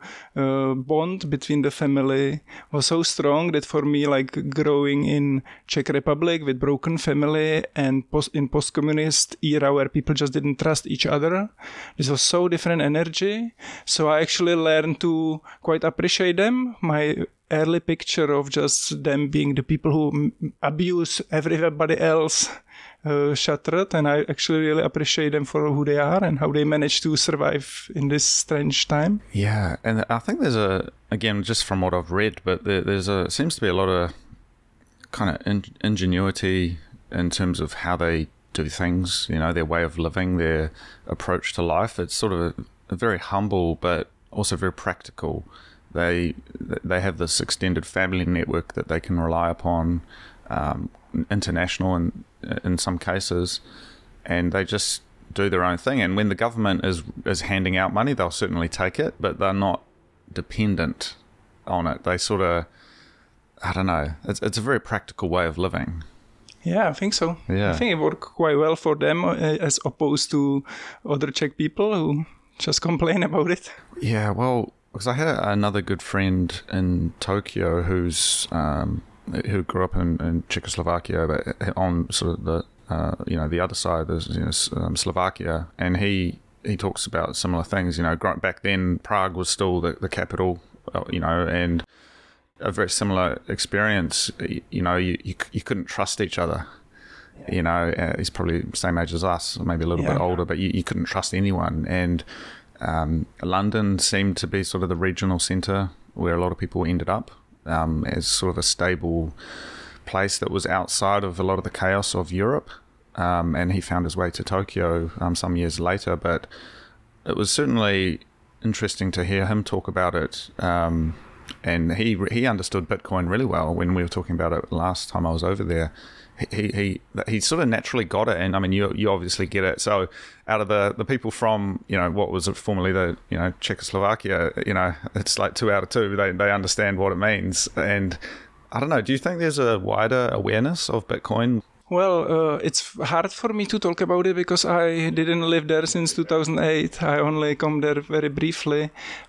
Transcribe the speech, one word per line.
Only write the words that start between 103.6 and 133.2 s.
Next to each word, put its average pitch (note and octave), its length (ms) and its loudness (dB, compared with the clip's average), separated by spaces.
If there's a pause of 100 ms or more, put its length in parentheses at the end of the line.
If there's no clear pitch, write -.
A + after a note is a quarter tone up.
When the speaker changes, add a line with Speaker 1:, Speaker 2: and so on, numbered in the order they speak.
Speaker 2:
seemed G2 400 2
to - 80 -4
be G2 160 0
sort F#2 220 -2
of F2+ 40 0
the F2 80 0
regional F#2 440 0
centre F#2+ 500 0 (240)
where E2+ 220 0
a E2+ 40 2
lot F2+ 120 0
of F2 60 -10
people F2+ 280 -2
ended F2 220 0
up, G#2+ 220 -2 (360)
um, D#2+ 380 0
as - 220 -2
sort - 240 0
of E2 80 -2
a E2+ 40 -2
stable E2+ 720 0 (720)
place G2 320 0
that - 120 -4
was F#2+ 140 -2
outside G2 600 0
of F2+ 160 -4
a - 20 0
lot F#2+ 160 2
of F#2+ 60 -4
the F#2 60 -6
chaos G2 440 0
of F2 180 -2
Europe. A2 380 0 (460)
Um, F2 400 0
and F2+ 160 0
he F#2+ 80 0
found F2+ 240 -2
his E2 120 -4
way F2+ 140 0
to - 140 -6
Tokyo, E2+ 760 0
um, F2 160 0
some F2+ 220 -2
years E2+ 240 -2
later, F2 340 -2
but E2+ 320 -2 (800)
it - 100 -2
was G#2 140 0
certainly G#2 720 2 (420)
interesting G2+ 500 0
to F2+ 120 0
hear F#2+ 220 2
him G#2 180 0
talk - 240 -4
about F2+ 260 0
it. - 360 -4 (100)
Um, E2+ 540 2 (500)
and E2+ 320 0
he, A2 200 2 (140)
he A#2 160 0
understood F#2 420 -2
Bitcoin F#2 400 -2
really A2 160 0
well E2 300 0
when F2+ 200 2
we F2+ 80 2
were E2+ 60 -2
talking F2 280 -4
about E2 160 0
it - 180 -4
last F2 380 -2
time E2+ 180 -2
I E2 60 0
was D#2+ 100 -2
over G2 220 0
there. E2 280 0 (460)
He, - 80 -4 (100)
he, G#2 160 0
he, G2+ 280 -2 (260)
he A2 140 0
sort D#3+ 220 2
of C3+ 60 4
naturally A2+ 360 0
got G2 240 0
it. G2+ 120 2
And F#2 140 0
I F#2+ 60 2
mean, F#2+ 100 0
you, G2 240 2
you G#2 160 2
obviously F2+ 360 -2
get F#2+ 180 0
it. F#2 160 0
So G2 280 2 (380)
out A2 140 2
of G2+ 80 -4
the, G2+ 280 2
the A2+ 80 -4
people A2+ 280 -2
from, G2+ 560 0
you G2 80 0
know, F2+ 160 2
what G2 180 0
was F2 180 -2
formerly F#2+ 440 0
the, F2+ 240 0 (120)